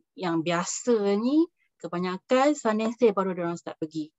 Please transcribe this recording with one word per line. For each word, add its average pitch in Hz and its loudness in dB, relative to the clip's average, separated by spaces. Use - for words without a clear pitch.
yang 165 -2
biasa 202 0
ni, 294 2
kebanyakan 190 0
Sanensei 220 2
baru 190 -2
dia 175 -4
orang 170 -6
start - -14
pergi. 156 -8